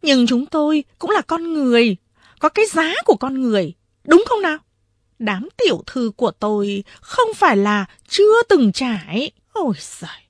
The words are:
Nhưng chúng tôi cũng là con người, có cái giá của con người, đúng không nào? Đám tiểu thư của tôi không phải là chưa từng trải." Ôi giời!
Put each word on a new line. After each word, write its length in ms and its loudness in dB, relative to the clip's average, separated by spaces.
Nhưng 240 2
chúng 200 0
tôi 380 0
cũng 120 -8
là 100 2
con 320 -6
người, 440 2
có 100 0
cái 180 0
giá 280 -2
của 120 4
con 240 -6
người, 340 -2
đúng 240 6
không 140 -2
nào? 160 -2
Đám 380 -4
tiểu 300 0
thư 300 -4
của 140 0
tôi 540 -4
không 360 -2
phải 200 4
là 280 0
chưa 400 4
từng 240 4
trải." 580 -6
Ôi 260 -2
giời! 520 -18